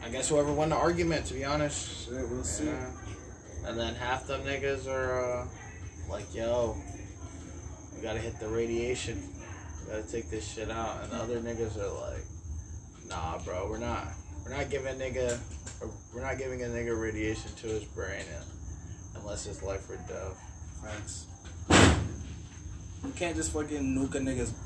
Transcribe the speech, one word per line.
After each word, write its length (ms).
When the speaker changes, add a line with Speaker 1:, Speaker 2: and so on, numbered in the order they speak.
Speaker 1:
I 40
guess 200
whoever 240
won 180
the 60
argument, 500
to 80
be 100
honest. 640
Speaker 2:
Shit, 200
we'll 140
see. 240
Speaker 1:
Yeah. 200
And 120
then 160
half 320
them 160
niggas 460
are, 540
uh, 40
like, 240
"Yo, 420
we 80
gotta 160
hit 220
the 80
radiation. 840
We 60
gotta 180
take 180
this 240
shit 200
out." 320
And 80
the 60
other 220
niggas 360
are 340
like, 140
"Nah, 360
bro, 260
we're 80
not, 300
we're 120
not 140
giving 280
nigga, 400
we're 100
not 140
giving 280
a 20
nigga 340
radiation 600
to 80
his 160
brain 400
un-, 840
unless 240
it's 160
life 280
or 60
death." 280
Speaker 2:
Facts. 440
You 120
can't 200
just 160
fucking 300
nuke 200
a 40
nigga's 340